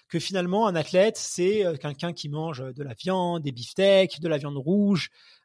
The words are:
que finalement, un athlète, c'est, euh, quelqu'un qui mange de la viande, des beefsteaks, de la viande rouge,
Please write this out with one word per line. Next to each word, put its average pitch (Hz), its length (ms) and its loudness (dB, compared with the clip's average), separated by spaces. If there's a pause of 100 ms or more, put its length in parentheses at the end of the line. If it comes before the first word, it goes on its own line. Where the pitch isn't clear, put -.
que 170 100 -2
finalement, 185 480 0
un 185 80 0
athlète, 190 420 2
c'est, 196 480 0
euh, 170 100 -2
quelqu'un 147 380 -6
qui 156 160 -10
mange 147 340 -6
de 131 200 -10
la 135 100 -10
viande, 175 500 -2
des 143 80 -4
beefsteaks, 190 680 2
de 165 80 -4
la 160 100 0
viande 143 200 -6
rouge, 190 520 2 (360)